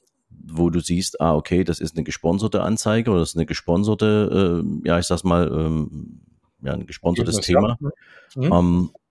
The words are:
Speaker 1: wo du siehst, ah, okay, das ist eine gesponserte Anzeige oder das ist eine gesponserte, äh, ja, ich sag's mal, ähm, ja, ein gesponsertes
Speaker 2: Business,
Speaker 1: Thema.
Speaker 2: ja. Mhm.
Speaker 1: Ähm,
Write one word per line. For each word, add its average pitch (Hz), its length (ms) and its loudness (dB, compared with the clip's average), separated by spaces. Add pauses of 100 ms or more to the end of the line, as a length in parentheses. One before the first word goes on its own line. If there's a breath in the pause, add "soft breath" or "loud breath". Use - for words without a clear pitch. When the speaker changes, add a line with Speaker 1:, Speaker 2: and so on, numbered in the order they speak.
(300)
Speaker 1:
wo 80 400 -2
du 82 120 -2
siehst, 90 400 -4
ah, 80 120 2
okay, 87 300 0
das 82 160 -4
ist - 160 -6
eine 80 80 -4
gesponserte 98 580 -2
Anzeige 110 500 0
oder 90 100 4
das 80 80 -2
ist - 80 -8
eine 82 80 0
gesponserte, 98 1160 2 (220)
äh, - 40 -4
ja, 85 120 4
ich 90 60 -2
sag's 85 180 -2
mal, 87 280 2
ähm, 78 680 -4 (400)
ja, 67 120 -4
ein 71 120 -6
gesponsertes 95 520 -2
Speaker 2:
Business, 95 100 -4
Speaker 1:
Thema. 104 300 2 (580 loud breath)
Speaker 2:
ja. 131 140 -6
Mhm. - 40 4
Speaker 1:
Ähm, 87 360 4 (220)